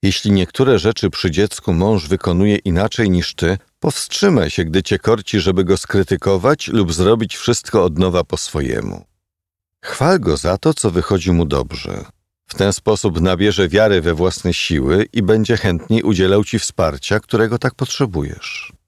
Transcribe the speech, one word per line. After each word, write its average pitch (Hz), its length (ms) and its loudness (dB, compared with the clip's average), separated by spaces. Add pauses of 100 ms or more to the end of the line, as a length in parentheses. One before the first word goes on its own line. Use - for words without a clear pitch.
jeśli 98 280 0
niektóre 101 480 2
rzeczy 104 300 0
przy 92 220 -2
dziecku 98 420 -2
mąż 90 340 2
wykonuje 98 480 2
inaczej 101 540 0
niż 90 260 0
ty, 90 220 0 (220)
powstrzymaj 147 680 0
się, 87 160 -2
gdy 82 180 -2
cię 98 160 -2
korci, 107 400 0
żeby 92 240 0
go 90 140 2
skrytykować 98 920 0
lub 92 260 0
zrobić 101 440 0
wszystko - 460 0
od 82 160 0
nowa 90 240 2
po - 140 -6
swojemu. 53 680 -6 (800)
Chwal 175 340 0
go 85 180 0
za 92 200 0
to, 156 160 0
co 107 180 0
wychodzi 87 400 0
mu 85 140 4
dobrze. 62 600 -6 (420)
W - 80 -18
ten 190 180 2
sposób 95 480 0
nabierze 92 460 2
wiary 98 340 4
we 82 120 0
własne 87 400 -2
siły 80 600 0
i 113 100 0
będzie 110 340 2
chętniej 98 460 0
udzielał 98 400 2
ci 110 160 -4
wsparcia, 80 600 -2
którego 110 400 0
tak 131 160 -4
potrzebujesz. - 1000 -6 (140)